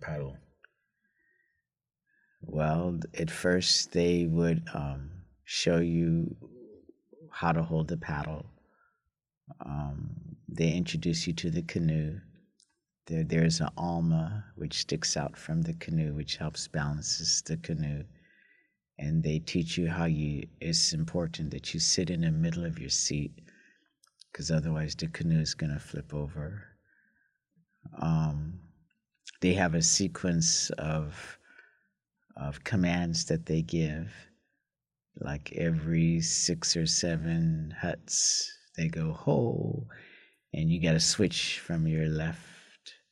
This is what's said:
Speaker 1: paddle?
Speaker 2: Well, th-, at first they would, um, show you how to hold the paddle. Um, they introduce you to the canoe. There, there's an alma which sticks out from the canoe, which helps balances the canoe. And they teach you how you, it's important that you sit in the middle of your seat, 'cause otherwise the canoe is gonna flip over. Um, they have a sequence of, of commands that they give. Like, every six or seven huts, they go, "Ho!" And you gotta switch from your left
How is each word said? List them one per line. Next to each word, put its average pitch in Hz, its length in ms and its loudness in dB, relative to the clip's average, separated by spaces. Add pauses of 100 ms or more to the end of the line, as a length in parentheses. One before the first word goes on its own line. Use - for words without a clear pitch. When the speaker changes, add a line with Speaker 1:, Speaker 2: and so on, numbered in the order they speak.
Speaker 1:
paddle? 69 360 -6 (2000)
Speaker 2:
Well, 80 580 2
th-, 82 220 -6
at 82 80 -2
first - 600 2
they 87 340 4
would, 82 380 4 (100)
um, 71 360 -4 (340)
show - 340 2
you 82 580 2 (920)
how 85 220 0
to 82 100 2
hold 80 260 0
the 87 80 -2
paddle. 73 480 -6 (1200)
Um, 71 460 -6 (380)
they 80 240 2
introduce 82 560 0
you 85 60 -2
to 85 160 -2
the 85 120 0
canoe. 80 560 0 (880)
There, 80 160 0
there's 82 380 4
an 78 160 0
alma 85 680 0 (120)
which 85 220 -6
sticks - 380 -2
out 71 200 -4
from 80 260 -2
the 82 120 -2
canoe, 80 380 0
which 73 240 -4
helps - 300 -6
balances 76 800 -2
the 80 100 -2
canoe. 73 460 -2 (960)
And 80 240 2
they 78 160 2
teach 82 400 -2
you 85 100 2
how 85 180 0
you, 73 420 0 (120)
it's - 320 0
important 80 600 -2
that - 200 -8
you 82 60 -4
sit 87 320 0
in 82 120 0
the 82 100 2
middle 82 320 0
of 80 160 -4
your 67 100 -8
seat, - 420 -2 (1000)
'cause 78 180 -6
otherwise 78 440 0
the 82 140 -4
canoe 82 320 2
is 78 140 -2
gonna 73 240 -2
flip - 360 -10
over. 76 500 -6 (1300)
Um, 80 600 0 (800)
they 90 140 4
have 90 200 4
a 82 80 4
sequence 85 880 2
of, - 680 -4 (1000)
of 71 280 -8
commands 87 640 2
that 82 200 0
they 80 160 2
give. 80 500 0 (1080)
Like, 73 320 -6
every 82 680 2
six - 560 0
or 82 100 2
seven 82 920 2
huts, - 680 0 (260)
they 82 120 0
go, 80 240 -2
"Ho!" 113 760 0 (640)
And 80 180 2
you 85 100 4
gotta 80 200 4
switch - 600 2
from 82 260 0
your 80 220 2
left - 840 -6 (180)